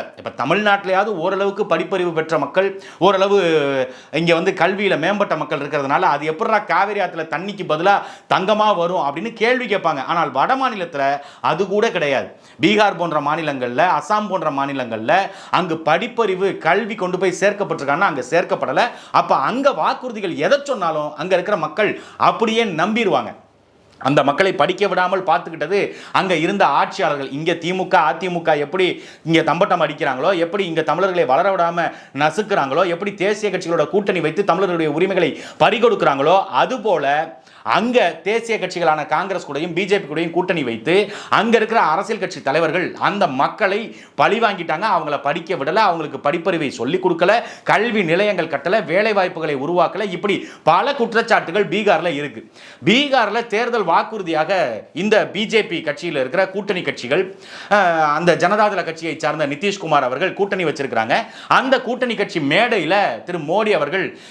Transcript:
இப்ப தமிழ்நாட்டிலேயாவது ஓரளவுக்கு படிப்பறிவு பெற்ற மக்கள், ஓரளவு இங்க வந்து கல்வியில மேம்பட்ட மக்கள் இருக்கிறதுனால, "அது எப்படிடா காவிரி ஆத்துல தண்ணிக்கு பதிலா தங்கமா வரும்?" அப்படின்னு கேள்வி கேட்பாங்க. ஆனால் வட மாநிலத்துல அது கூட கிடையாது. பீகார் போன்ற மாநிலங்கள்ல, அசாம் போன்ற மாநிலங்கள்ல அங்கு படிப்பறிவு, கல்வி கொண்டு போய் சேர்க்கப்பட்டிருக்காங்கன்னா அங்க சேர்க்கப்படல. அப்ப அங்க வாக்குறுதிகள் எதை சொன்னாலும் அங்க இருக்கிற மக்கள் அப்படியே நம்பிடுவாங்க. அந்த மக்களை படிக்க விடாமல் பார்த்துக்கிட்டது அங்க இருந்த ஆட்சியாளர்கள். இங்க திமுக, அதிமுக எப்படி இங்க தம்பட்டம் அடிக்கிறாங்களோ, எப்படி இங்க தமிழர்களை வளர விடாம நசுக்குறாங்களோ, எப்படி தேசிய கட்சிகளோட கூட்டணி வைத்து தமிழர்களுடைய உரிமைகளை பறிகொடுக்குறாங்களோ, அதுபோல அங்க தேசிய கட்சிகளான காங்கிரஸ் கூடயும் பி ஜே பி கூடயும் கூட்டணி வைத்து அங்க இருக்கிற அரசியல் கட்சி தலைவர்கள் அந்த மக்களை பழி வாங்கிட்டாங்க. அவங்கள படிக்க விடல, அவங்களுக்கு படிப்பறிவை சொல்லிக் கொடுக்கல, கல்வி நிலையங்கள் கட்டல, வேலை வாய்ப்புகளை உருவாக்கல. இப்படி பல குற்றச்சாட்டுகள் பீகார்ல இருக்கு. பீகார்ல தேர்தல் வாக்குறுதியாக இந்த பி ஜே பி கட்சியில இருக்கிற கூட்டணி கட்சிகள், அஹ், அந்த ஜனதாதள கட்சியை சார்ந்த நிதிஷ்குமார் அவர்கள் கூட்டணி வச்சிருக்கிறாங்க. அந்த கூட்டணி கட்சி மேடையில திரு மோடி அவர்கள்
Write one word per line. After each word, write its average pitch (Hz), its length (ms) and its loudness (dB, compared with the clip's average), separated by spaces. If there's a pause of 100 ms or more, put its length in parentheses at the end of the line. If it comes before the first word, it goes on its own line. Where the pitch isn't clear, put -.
(160)
இப்ப - 280 -6
தமிழ்நாட்டிலேயாவது 196 640 2
ஓரளவுக்கு 190 580 -2
படிப்பறிவு 180 480 -2
பெற்ற 156 260 -2
மக்கள், 190 440 -2 (160)
ஓரளவு 196 420 4 (720)
இங்க 165 220 2
வந்து 180 160 2
கல்வியில 185 480 2
மேம்பட்ட 185 380 0
மக்கள் 151 220 -4
இருக்கிறதுனால, 143 420 0
"அது 151 260 0
எப்படிடா 208 320 0
காவிரி 202 420 -2
ஆத்துல - 20 0
தண்ணிக்கு 170 680 -6
பதிலா 170 320 2 (340)
தங்கமா 208 420 2
வரும்?" 175 240 0
அப்படின்னு 160 320 -4
கேள்வி 247 340 0
கேட்பாங்க. 165 380 -2
ஆனால் 156 260 0
வட 214 260 2
மாநிலத்துல 262 140 0 (720)
அது 160 260 0
கூட 208 240 2
கிடையாது. 139 460 -2 (260)
பீகார் 202 340 4
போன்ற 160 240 -2
மாநிலங்கள்ல, 143 680 0 (120)
அசாம் 208 300 -2
போன்ற 165 220 -2
மாநிலங்கள்ல 135 640 -2 (360)
அங்கு 170 240 0 (100)
படிப்பறிவு, 190 760 0
கல்வி 202 360 0
கொண்டு 180 240 -4
போய் 180 220 0
சேர்க்கப்பட்டிருக்காங்கன்னா 165 580 0
அங்க 170 320 0
சேர்க்கப்படல. 165 520 0 (280)
அப்ப 170 240 4
அங்க 196 360 2
வாக்குறுதிகள் 208 680 -4
எதை 208 280 2
சொன்னாலும் 160 520 -4
அங்க 185 180 -2
இருக்கிற 180 220 0
மக்கள் 156 440 -2 (160)
அப்படியே 220 480 0
நம்பிடுவாங்க. 170 680 -2 (640)
அந்த 143 240 2
மக்களை 147 320 2
படிக்க 185 320 2
விடாமல் 180 360 0
பார்த்துக்கிட்டது 170 760 -2 (160)
அங்க 180 220 2
இருந்த 180 320 2
ஆட்சியாளர்கள். 151 640 0
இங்க 160 220 -2
திமுக, 180 560 0
அதிமுக 165 500 0
எப்படி 160 440 -2 (220)
இங்க 160 180 4
தம்பட்டம் 175 380 2
அடிக்கிறாங்களோ, 151 580 0
எப்படி 175 280 -2
இங்க 160 160 -2
தமிழர்களை 175 420 0
வளர 156 260 2
விடாம 170 420 0 (260)
நசுக்குறாங்களோ, 156 680 2
எப்படி 175 280 -4
தேசிய 202 380 -2
கட்சிகளோட 170 360 0
கூட்டணி 196 320 0
வைத்து 156 240 0
தமிழர்களுடைய 175 480 0
உரிமைகளை 175 500 0 (180)
பறிகொடுக்குறாங்களோ, 180 840 4
அதுபோல 165 960 0 (220)
அங்க 185 600 2
தேசிய 220 360 -2
கட்சிகளான 165 480 0
காங்கிரஸ் 175 460 -4
கூடயும் 160 200 -4
பி 175 120 -2
ஜே 196 160 2
பி 147 140 -10
கூடயும் 165 160 -2
கூட்டணி 175 340 0
வைத்து 147 480 0 (160)
அங்க 214 280 4
இருக்கிற 220 240 2
அரசியல் 185 400 0
கட்சி 160 220 -6
தலைவர்கள் 160 560 0
அந்த 180 280 0
மக்களை 190 720 -2 (180)
பழி 180 260 2
வாங்கிட்டாங்க. 175 440 -2 (120)
அவங்கள 147 240 -2
படிக்க 170 340 -4
விடல, 147 200 -4
அவங்களுக்கு 165 560 0
படிப்பறிவை 165 380 -2
சொல்லிக் 139 380 -2
கொடுக்கல, 180 360 4 (220)
கல்வி 208 400 2
நிலையங்கள் 175 420 0
கட்டல, 175 380 -2
வேலை 202 280 0
வாய்ப்புகளை 170 440 0
உருவாக்கல. 175 540 0
இப்படி 175 380 -2 (140)
பல 240 320 2
குற்றச்சாட்டுகள் 208 720 2
பீகார்ல 180 380 2
இருக்கு. 143 440 -6 (340)
பீகார்ல 233 600 2
தேர்தல் 226 380 -2
வாக்குறுதியாக 175 880 0 (200)
இந்த 196 340 2
பி 208 200 -4
ஜே 208 180 2
பி 170 140 -6
கட்சியில 147 420 -4
இருக்கிற 175 280 0
கூட்டணி 196 340 -4
கட்சிகள், 147 560 -2 (320)
அஹ், 180 300 4
அந்த 156 360 4
ஜனதாதள 196 480 2
கட்சியை 160 340 -8
சார்ந்த 151 280 -2
நிதிஷ்குமார் 156 560 0
அவர்கள் 143 300 -2
கூட்டணி 190 320 -2
வச்சிருக்கிறாங்க. 127 500 0 (340)
அந்த 240 320 4
கூட்டணி 233 340 -4
கட்சி 190 260 -2
மேடையில 175 840 2
திரு 175 160 -8
மோடி 190 320 0
அவர்கள் 151 480 0 (120)